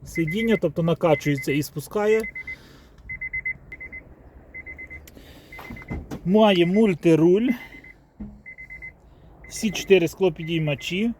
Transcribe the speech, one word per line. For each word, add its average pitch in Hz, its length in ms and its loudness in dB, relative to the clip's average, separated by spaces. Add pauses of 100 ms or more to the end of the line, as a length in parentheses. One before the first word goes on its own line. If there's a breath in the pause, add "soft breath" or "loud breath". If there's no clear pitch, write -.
сидіння, 190 580 -2
тобто 170 220 -2
накачується 151 680 2
і 143 100 0
спускає. 208 600 -2 (4000 loud breath)
Має 190 400 6
мультируль. 180 840 4 (2000 loud breath)
Всі 220 220 -4
чотири 175 360 4
склопідіймачі. 170 1120 -2